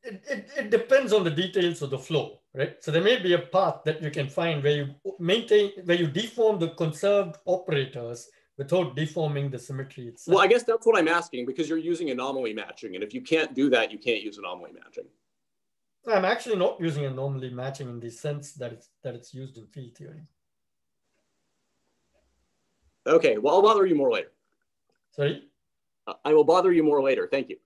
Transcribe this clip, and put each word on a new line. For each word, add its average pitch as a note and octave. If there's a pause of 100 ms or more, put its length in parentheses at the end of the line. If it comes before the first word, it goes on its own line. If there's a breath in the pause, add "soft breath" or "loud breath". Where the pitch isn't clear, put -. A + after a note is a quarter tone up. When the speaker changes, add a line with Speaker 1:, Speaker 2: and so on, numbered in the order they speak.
Speaker 1:
it, G3+
it, A3+
it G#3
depends A#3
on G3+
the E3
details F3
of C3+
the C3+
flow, - (140)
right? -
So D#3
there E3
may A3
be F3+
a E3+
path F#3
that D#3
you D3
can C#3
find E3
where D3
you C#3 (240)
maintain, G#3 (140)
where F3
you E3+
deform A3
the E3
conserved F#3
operators C3+ (280)
without C#3
deforming D3
the B2
symmetry C3+
itself. E3+
Speaker 2:
Well, -
I -
guess B3
that's A#3
what A3
I'm D#3+
asking, E3
because D3
you're E3
using E3
anomaly B2+
matching. G2+
And G2
if G#2
you B2+
can't D#3
do C#3
that, A2+
you G#2+
can't A2+
use G#2
anomaly F2+
matching. - (1040)
Speaker 1:
I'm G3
actually A#3
not -
using D3
anomaly C3
matching C3
in A#2+
the A#2
sense D3
that A#2+
it's, - (140)
that B2
it's -
used C3
in G#2+
field B2
theory. D#3 (2750)
Speaker 2:
Okay, D3
well, C#3+
I'll F#3+
bother G#3
you E3+
more C#3
later. F#3 (800)
Speaker 1:
Sorry? D3 (580)
Speaker 2:
Uh, - (100)
I D3+
will D3+
bother F3+
you E3
more D3
later. B2
Thank C3+
you. -